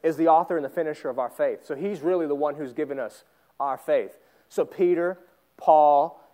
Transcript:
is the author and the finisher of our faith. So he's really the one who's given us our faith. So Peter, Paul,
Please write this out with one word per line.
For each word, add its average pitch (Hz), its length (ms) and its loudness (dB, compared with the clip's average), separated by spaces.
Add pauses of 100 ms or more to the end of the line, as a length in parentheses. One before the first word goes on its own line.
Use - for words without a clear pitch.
is 156 160 -2
the 165 100 2
author 170 280 4
and 147 80 -4
the 131 40 -6
finisher 151 400 -8
of 123 100 -8
our 123 120 -4
faith. 135 340 -4
So 151 100 -10
he's 170 280 -8
really 170 240 0
the 143 80 -2
one 143 220 -4
who's 135 180 -12
given 139 240 -8
us - 260 -12 (340)
our 135 200 -6
faith. 127 400 -2 (320)
So 156 160 -2
Peter, 180 520 0 (380)
Paul, 151 640 4 (140)